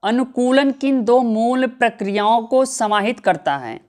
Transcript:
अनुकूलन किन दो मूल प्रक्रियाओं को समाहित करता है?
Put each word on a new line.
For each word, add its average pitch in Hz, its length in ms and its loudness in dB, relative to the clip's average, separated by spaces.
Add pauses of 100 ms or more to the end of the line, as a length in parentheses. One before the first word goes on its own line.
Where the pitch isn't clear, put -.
अनुकूलन 254 680 0
किन 269 300 -2
दो 240 180 4
मूल 240 480 0
प्रक्रियाओं 220 720 0
को 262 220 0
समाहित 214 540 -2
करता 165 380 -2
है? 120 320 -10